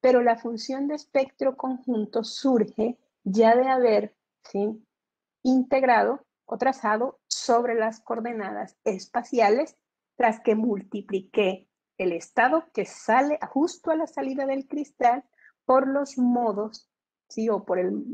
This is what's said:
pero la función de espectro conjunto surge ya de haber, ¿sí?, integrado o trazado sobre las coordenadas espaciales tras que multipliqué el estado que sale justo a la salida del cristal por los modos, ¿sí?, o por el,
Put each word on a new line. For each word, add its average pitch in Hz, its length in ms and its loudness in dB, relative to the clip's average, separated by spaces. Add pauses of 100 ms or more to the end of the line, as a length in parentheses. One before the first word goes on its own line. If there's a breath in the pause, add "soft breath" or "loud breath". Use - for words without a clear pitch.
pero 254 220 4
la 233 140 2
función 240 500 -8
de 294 80 -4
espectro 269 640 -4
conjunto 240 680 -4
surge 233 760 0 (260)
ya 220 320 4
de 254 120 2
haber, 220 460 2 (300)
¿sí?, 214 380 -4 (600)
integrado 254 840 2 (200)
o 226 120 -10
trazado 240 720 -2
sobre 240 480 0
las 220 260 -2
coordenadas 214 840 -8
espaciales 226 920 0 (400)
tras 220 240 0
que 220 140 2
multipliqué 202 1120 -2 (300)
el 185 160 -2
estado 254 600 0
que 196 140 -4
sale 277 520 0 (120)
justo 330 400 -2
a 320 60 0
la 320 100 -2
salida 269 400 -6
del 269 200 -4
cristal 269 560 -2 (440 soft breath)
por 262 200 4
los 277 320 -4
modos, 233 720 -2 (380)
¿sí?, 220 200 -4
o 196 160 -2
por 180 140 -2
el, 180 140 -2 (220)